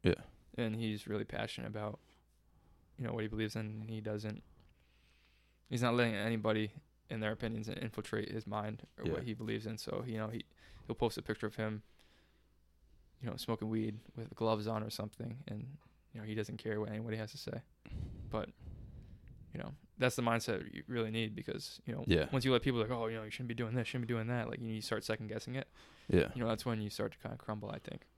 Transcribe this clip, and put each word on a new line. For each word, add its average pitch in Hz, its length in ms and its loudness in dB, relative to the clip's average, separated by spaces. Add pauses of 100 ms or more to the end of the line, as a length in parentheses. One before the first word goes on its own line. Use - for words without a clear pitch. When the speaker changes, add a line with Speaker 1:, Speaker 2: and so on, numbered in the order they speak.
Speaker 1:
Yeah. 92 120 8 (440)
Speaker 2:
And 113 180 0
he's 110 300 0
really 104 180 0
passionate 113 440 -4
about, 107 300 -4 (1000)
you 123 80 -2
know, 120 80 0
what 110 80 0
he 107 60 0
believes 110 280 0
in, 110 40 0 (200)
and 110 100 -6
he 110 120 -4
doesn't, 107 400 -2 (1300)
he's 120 120 2
not 120 120 6
letting 120 200 6
anybody 107 580 4 (360)
in 113 120 -2
their 107 120 2
opinions 113 360 -2
in-, - 100 -4
infiltrate 107 520 -2
his 110 160 -4
mind 107 360 -2 (160)
or - 80 -2
Speaker 1:
Yeah. 80 60 4
Speaker 2:
what - 100 0
he 117 100 -2
believes 110 320 -2
in. 110 140 -4
So, - 280 -2
you 113 120 -2
know, 110 100 0
he, 113 160 -4 (420)
he'll 117 100 -2
post 117 200 4
a - 60 -4
picture 110 240 0
of 104 100 -2
him, 110 260 -2 (1400)
you 117 80 -2
know, - 60 -4
smoking 110 340 -2
weed 110 280 0 (180)
with 113 180 -8
gloves 110 320 4
on 110 160 0
or 110 80 -4
something, 117 560 -6
and, 117 320 -8 (340)
you 117 80 -10
know, 107 60 -8
he 107 80 -2
doesn't 104 220 -2
care 107 240 0
what 104 100 0
anybody 110 260 -2
has 110 140 -4
to - 80 -12
say. - 240 -6 (680)
But 107 180 0 (1040)
you 120 60 -4
know, 123 140 -6 (240)
that's 127 180 4
the 123 60 2
mindset 117 500 2
you - 140 -8
really 117 240 0
need 110 240 0
because, - 520 -6
you 117 80 -2
know, - 120 -2
Speaker 1:
Yeah. 80 260 6
Speaker 2:
once 127 120 2
you 131 80 6
let 120 100 8
people 123 180 4
like, 110 100 2
"Oh, 117 180 0
you 113 80 -2
know, 110 80 -4
you 107 60 -8
shouldn't 123 180 -6
be 117 60 0
doing 117 200 0
this, 120 120 2
shouldn't 120 220 -2
be 120 60 4
doing 113 140 2
that," 120 200 2
like, - 120 -4
you 110 200 -2
start 107 240 0
second 110 240 0
guessing 110 280 -4
it. - 120 -4 (400)
Speaker 1:
Yeah. 82 260 8
Speaker 2:
You 123 80 -2
know, 117 60 4
that's 113 160 2
when 113 160 2
you 104 100 0
start 110 220 0
to - 60 -18
kinda 117 180 -6
crumble, 107 340 -4
I 104 80 -4
think. - 280 -8 (120)